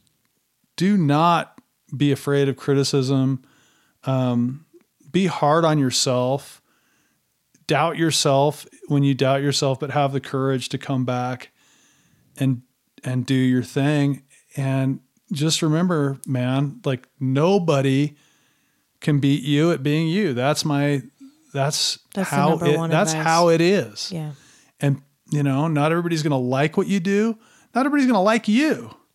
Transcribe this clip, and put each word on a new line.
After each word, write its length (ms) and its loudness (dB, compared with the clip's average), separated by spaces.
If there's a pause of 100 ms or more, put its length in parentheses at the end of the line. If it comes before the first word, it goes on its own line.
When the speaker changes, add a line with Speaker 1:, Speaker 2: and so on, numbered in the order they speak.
(760)
Speaker 1:
Do 200 2
not 600 2 (380)
be 160 2
afraid 360 0
of 80 -4
criticism. 840 0 (600)
Um, 640 -2 (460)
be 140 2
hard 380 2
on 140 4
yourself. 840 -2 (1080)
Doubt 300 0
yourself 720 2 (220)
when 140 2
you 120 2
doubt 280 0
yourself, 380 -2
but 120 -8
have 200 0
the 80 -4
courage 500 -4
to 80 -6
come 260 -4
back 460 -6 (880)
and, 240 -2 (420)
and 200 -4
do 100 -2
your 280 2
thing. 600 0 (340)
And 440 -2 (320)
just 300 -2
remember, 640 0
man, 580 -2
like, 240 -4 (120)
nobody 960 0 (840)
can 200 0
beat 220 0
you 300 2
at 100 -4
being 260 -2
you. 260 -2
That's 300 0
my, 380 0 (500)
that's 460 -2 (160)
Speaker 2:
That's 160 -4
the 60 -2
Speaker 1:
how 140 2
Speaker 2:
number 160 0
Speaker 1:
it, 120 2
Speaker 2:
one 120 -4
Speaker 1:
that's 220 2
Speaker 2:
advice. 140 -4
Speaker 1:
how 220 4
it 120 4
is. 520 0
Speaker 2:
Yeah. 200 -10 (480)
Speaker 1:
And, 200 0 (300)
you 120 0
know, 260 0
not 240 2
everybody's 300 -2
gonna 160 0
like 380 0
what 120 0
you 120 0
do. 380 0 (360)
Not 120 0
everybody's 200 2
gonna 160 2
like 260 2
you. 420 0 (240)